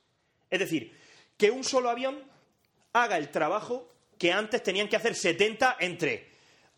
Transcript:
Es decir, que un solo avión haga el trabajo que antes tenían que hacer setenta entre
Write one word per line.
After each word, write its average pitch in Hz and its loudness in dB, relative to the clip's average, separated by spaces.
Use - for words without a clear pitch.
Es 185 0
decir, 160 -4
que 208 4
un 262 -4
solo 247 0
avión 262 -4
haga 226 2
el 147 -4
trabajo 202 -2
que 175 2
antes 214 0
tenían 202 0
que 220 2
hacer 202 0
setenta 214 2
entre 156 -4